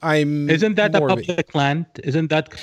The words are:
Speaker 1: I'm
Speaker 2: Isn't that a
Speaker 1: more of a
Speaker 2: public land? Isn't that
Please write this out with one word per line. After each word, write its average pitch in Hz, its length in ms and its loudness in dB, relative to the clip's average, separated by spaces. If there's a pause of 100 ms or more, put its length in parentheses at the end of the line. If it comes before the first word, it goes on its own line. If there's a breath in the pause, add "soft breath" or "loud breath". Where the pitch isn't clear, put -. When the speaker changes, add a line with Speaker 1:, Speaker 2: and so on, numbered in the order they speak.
Speaker 1:
I'm 147 440 0
Speaker 2:
Isn't 175 280 2
that 208 200 2
a - 40 6
Speaker 1:
more 143 100 2
of - 100 2
a - 40 -8
Speaker 2:
public 165 320 -4
land? 143 300 0 (180)
Isn't 151 260 -2
that 156 220 0 (120)